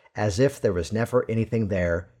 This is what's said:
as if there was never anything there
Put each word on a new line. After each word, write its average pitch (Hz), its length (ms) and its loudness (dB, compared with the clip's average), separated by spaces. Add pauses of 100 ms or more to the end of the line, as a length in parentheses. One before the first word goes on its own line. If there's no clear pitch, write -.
(160)
as 104 240 0
if 139 220 2
there 104 120 2
was 87 200 -4
never 117 360 0
anything 113 380 0
there 87 420 0 (100)